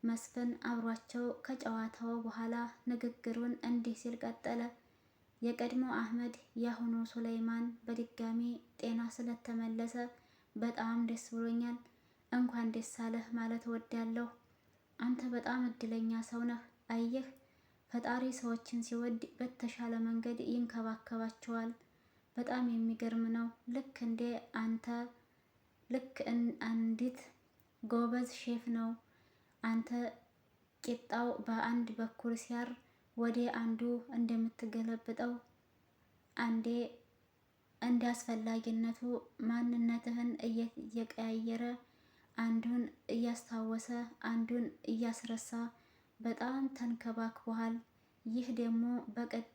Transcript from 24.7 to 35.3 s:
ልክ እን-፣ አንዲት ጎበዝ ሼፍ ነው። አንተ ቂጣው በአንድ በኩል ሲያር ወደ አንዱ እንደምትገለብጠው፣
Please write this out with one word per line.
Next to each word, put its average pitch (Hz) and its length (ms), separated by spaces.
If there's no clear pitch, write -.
ልክ 262 260
እን-፣ 233 360
አንዲት 226 580
ጎበዝ 233 500
ሼፍ 240 340
ነው። 226 220
አንተ 226 260
ቂጣው 240 440
በአንድ 226 540
በኩል 226 440
ሲያር 240 320
ወደ 233 200
አንዱ 226 280
እንደምትገለብጠው፣ 226 1200